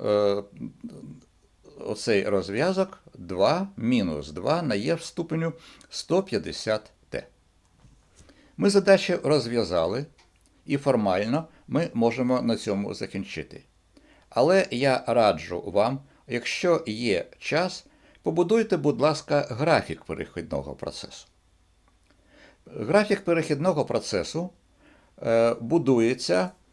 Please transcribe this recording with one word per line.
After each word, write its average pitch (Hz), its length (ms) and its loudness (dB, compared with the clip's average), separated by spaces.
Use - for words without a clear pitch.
е, 104 380 2
оцей 101 500 0
розв'язок 131 760 0
два 107 500 0
мінус 92 540 0
два 123 300 -2
на 123 140 -2
є 131 200 -2
в 165 60 -8
ступеню 165 520 -4
сто 185 340 -2
п'ятдесят 107 680 -4
Т. - 180 -10
Ми 196 120 4
задачу 196 540 4
розв'язали, 117 840 0
і 143 120 -2
формально 117 720 0
ми 131 260 -2
можемо 123 480 0
на 113 160 0
цьому 98 360 -4
закінчити. - 680 -10
Але 170 420 4
я 127 360 0
раджу 90 580 2
вам, 107 340 0
якщо 156 600 -2
є 107 380 0
час, 180 460 -4
побудуйте, 180 540 2
будь 139 240 0
ласка, 147 480 0
графік 135 540 0
перехідного 76 720 -8
процесу. - 520 -12
Графік 190 580 0
перехідного 156 640 0
процесу, 117 640 -4
е, 117 300 4
будується, 131 960 2